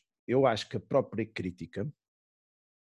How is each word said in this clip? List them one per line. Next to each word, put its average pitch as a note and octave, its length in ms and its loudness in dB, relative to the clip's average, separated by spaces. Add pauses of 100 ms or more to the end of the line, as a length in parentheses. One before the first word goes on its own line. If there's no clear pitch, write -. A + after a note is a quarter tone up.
(260)
eu C3 200 4
acho A2 220 0
que - 80 -8
a F#2+ 40 -6
própria A2+ 440 -2
crítica F#2 640 -8 (1000)